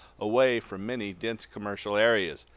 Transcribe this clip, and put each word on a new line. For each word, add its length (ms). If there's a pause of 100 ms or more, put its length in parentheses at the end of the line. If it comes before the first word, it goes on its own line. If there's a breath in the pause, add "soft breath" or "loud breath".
(180 loud breath)
away 420
from 260
many 260
dense 340
commercial 500
areas. 500 (100)